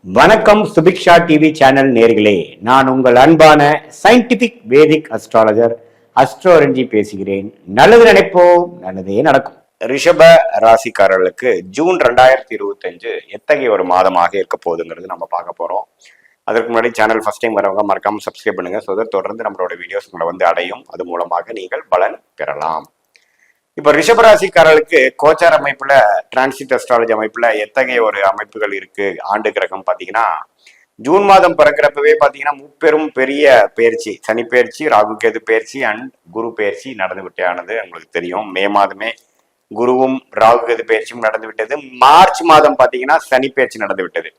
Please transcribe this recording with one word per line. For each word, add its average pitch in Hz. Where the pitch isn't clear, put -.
வணக்கம் 208
சுபிக்ஷா 170
டி 156
வி 156
சேனல் 139
நேயர்களே, 107
நான் 131
உங்கள் 127
அன்பான 151
சயின்டிபிக் 233
வேதிக் 151
அஸ்ட்ராலஜர் 113
அஸ்ட்ரோ 135
ரஞ்சி 135
பேசுகிறேன். 98
நல்லது 180
நினைப்போம், 180
நல்லதே 98
நடக்கும். 139
ரிஷப 147
ராசிக்காரர்களுக்கு 107
ஜூன் 165
ரெண்டாயிரத்தி 127
இருபத்தஞ்சு 101
எத்தகைய 127
ஒரு 92
மாதமாக 90
இருக்க -
போகுதுங்கிறது 82
நம்ம 87
பார்க்க 87
போறோம். 87
அதற்கு 113
முன்னாடி 117
சேனல் 110
ஃபர்ஸ்ட் 104
டைம் 110
வரவங்க 98
மறக்காம 101
சப்ஸ்கிரைப் -
பண்ணுங்க. 90
So 95
that 110
தொடர்ந்து 101
நம்மளோட 90
வீடியோஸ் 90
உங்களை 85
வந்து 90
அடையும். 87
அது 87
மூலமாக 87
நீங்கள் 110
பலன் 92
பெறலாம். 76
இப்ப 147
ரிஷப 165
ராசிக்காரர்களுக்கு 160
கோச்சார 160
அமைப்புல, 139
டிரான்சிட் 135
அஸ்ட்ராலஜி 117
அமைப்புல 110
எத்தகைய 123
ஒரு 101
அமைப்புகள் 104
இருக்கு, 98
ஆண்டு 107
கிரகம் 95
பாத்தீங்கன்னா, 95
ஜூன் 165
மாதம் 190
பிறக்கிறப்பவே 147
பாத்தீங்கன்னா 143
முப்பெரும் 151
பெரிய 139
பெயர்ச்சி, 113
சனி 117
பெயர்ச்சி, 123
ராகு 107
கேது 110
பெயர்ச்சி 113
and 110
குரு 113
பெயர்ச்சி 104
நடந்து 95
விட்டே 90
ஆனது 87
உங்களுக்கு 85
தெரியும். 90
மே 95
மாதமே 101
குருவும் 127
ராகு 117
கேது 117
பெயர்ச்சியும் 113
நடந்து 110
விட்டது. 110
மார்ச் 156
மாதம் 151
பாத்தீங்கன்னா 127
சனி 135
பெயர்ச்சி 120
நடந்து 95
விட்டது. 82